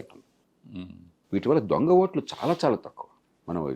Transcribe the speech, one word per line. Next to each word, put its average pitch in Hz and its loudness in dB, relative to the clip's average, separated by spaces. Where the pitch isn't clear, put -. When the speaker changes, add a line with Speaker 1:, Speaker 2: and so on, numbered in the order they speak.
Speaker 1:
ఉంటుంది. - -20
Speaker 2:
మ్మ్. 90 -14
Speaker 1:
వీటి 101 0
వల్ల 151 4
దొంగ 151 2
ఓట్లు 180 4
చాలా 165 -2
చాలా 123 4
తక్కువ. - -14
మనం 87 -4